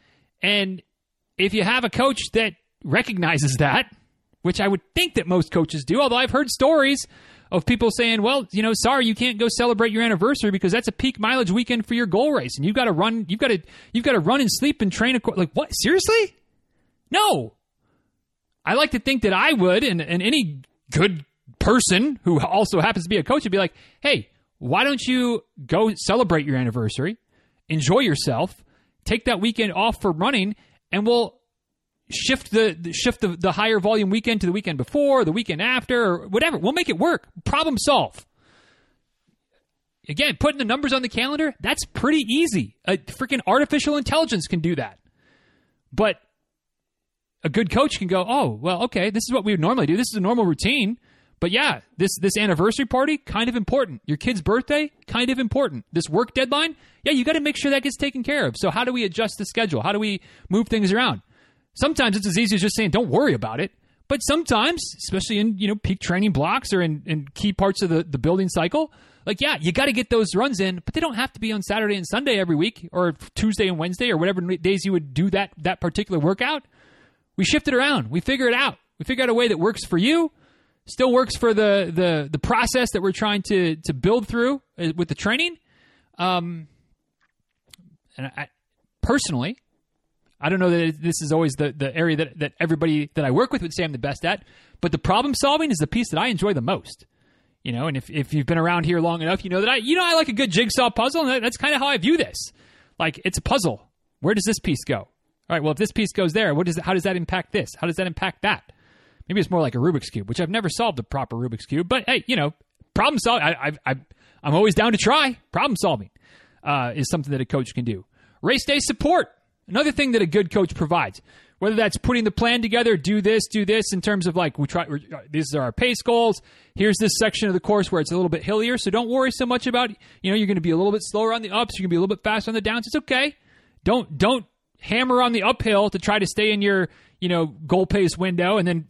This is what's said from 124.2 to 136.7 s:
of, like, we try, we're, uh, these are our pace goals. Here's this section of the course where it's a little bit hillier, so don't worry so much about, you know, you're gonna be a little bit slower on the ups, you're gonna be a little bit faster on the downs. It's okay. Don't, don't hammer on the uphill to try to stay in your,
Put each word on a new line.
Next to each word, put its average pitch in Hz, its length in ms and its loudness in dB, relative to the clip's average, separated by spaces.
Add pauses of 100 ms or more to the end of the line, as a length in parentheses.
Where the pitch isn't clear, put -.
of, 165 80 -2
like, 170 240 -2
we 143 80 0
try, 170 200 -2
we're, 147 120 -6 (120)
uh, 147 160 -14
these 151 280 -4
are 139 80 0
our 120 80 -2
pace 247 320 -2
goals. 233 400 2 (320)
Here's 202 240 2
this 214 180 2
section 220 300 0
of 185 80 0
the 180 40 0
course 208 320 0
where 180 80 2
it's 151 120 -2
a 170 40 0
little 175 140 2
bit 160 140 -4
hillier, 226 340 0
so 202 140 -4
don't 226 180 0
worry 262 220 0
so 247 160 -4
much 247 180 -2
about, 247 240 0 (320)
you 185 80 -2
know, 202 80 2
you're 214 80 2
gonna 190 160 0
be 165 80 0
a 160 80 2
little 196 140 2
bit 208 120 -2
slower 220 300 -2
on 233 80 -4
the 214 80 -10
ups, 214 300 -2
you're 190 60 -4
gonna 185 40 -4
be 170 60 2
a 170 40 4
little 190 160 0
bit - 80 -10
faster 214 280 -2
on - 20 -4
the 226 80 -2
downs. 220 240 -4
It's 233 120 -6
okay. 277 380 0 (480)
Don't, 135 360 0
don't 226 260 2 (340)
hammer 247 440 0
on 240 80 2
the 226 100 0
uphill 214 480 2
to 196 80 -4
try 208 220 0
to 190 80 0
stay 214 240 0
in 208 100 -2
your, 196 280 2 (300)